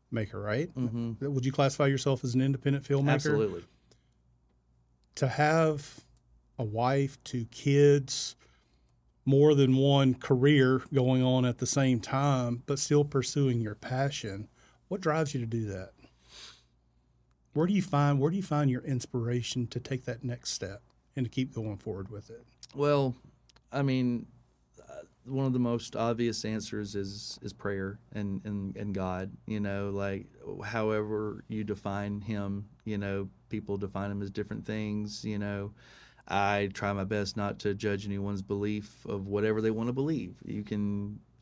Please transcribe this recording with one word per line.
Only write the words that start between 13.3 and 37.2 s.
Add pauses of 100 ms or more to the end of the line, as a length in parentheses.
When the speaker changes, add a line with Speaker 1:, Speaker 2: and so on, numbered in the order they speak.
Speaker 1:
your
passion, (380)
what
drives
you
to
do
that? (1600)
Where
do
you
find,
where
do
you
find
your
inspiration
to
take
that
next
step (340)
and
to
keep
going
forward
with
it? (280)
Speaker 2:
Well, (540)
I
mean, (640)
uh, (240)
one
of
the
most
obvious
answers
is,
is
prayer (160)
and,
and,
and
God, (160)
you
know,
like, (380)
however
you
define
him, (200)
you
know, (220)
people
define
him
as
different
things,
you
know. (580)
I
try
my
best